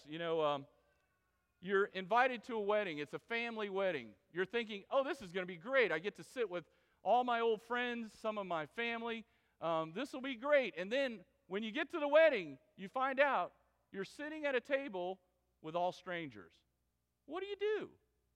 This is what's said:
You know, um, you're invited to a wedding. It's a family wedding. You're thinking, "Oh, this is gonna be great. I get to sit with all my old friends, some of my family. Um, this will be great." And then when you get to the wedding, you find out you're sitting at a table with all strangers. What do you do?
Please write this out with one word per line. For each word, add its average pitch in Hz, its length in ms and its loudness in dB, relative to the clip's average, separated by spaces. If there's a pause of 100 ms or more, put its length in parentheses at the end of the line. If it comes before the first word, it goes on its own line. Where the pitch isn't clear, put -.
You 156 120 -10
know, 165 220 0
um, 143 240 0 (920)
you're 196 280 2
invited 220 580 2
to 233 100 -6
a 214 60 -2
wedding. 202 380 0
It's 147 140 -6
a 156 60 -6
family 233 500 -6
wedding. 175 460 -2 (160)
You're 180 140 -2
thinking, 214 440 -4
"Oh, 269 140 4
this 294 180 -4
is 175 120 -14
gonna 185 120 -2
be 180 120 -8
great. 220 340 4
I 160 80 0
get 196 160 -6
to 170 80 -14
sit 226 260 -4
with 175 140 -4 (400)
all 240 220 4
my 233 160 2
old 226 220 2
friends, 240 580 -4
some 214 160 -2
of 196 100 -4
my 160 200 -2
family. 233 580 -4 (340)
Um, 160 320 0
this 226 220 -6
will 269 80 -6
be 269 140 -4
great." 262 420 4
And 185 120 -4
then 247 360 -2 (220)
when 196 140 -4
you 220 120 -4
get 311 180 -4
to 330 80 -4
the 294 80 0
wedding, 269 500 6 (200)
you 190 100 -10
find 262 320 -2
out 247 320 4 (400)
you're 190 140 -4
sitting 302 400 -8
at 277 100 2
a 233 60 2
table 196 580 -4 (420)
with 156 140 -8
all 175 160 2
strangers. 143 640 -10 (720)
What 339 160 -8
do 392 60 -8
you 403 100 -6
do? 403 320 -2 (460)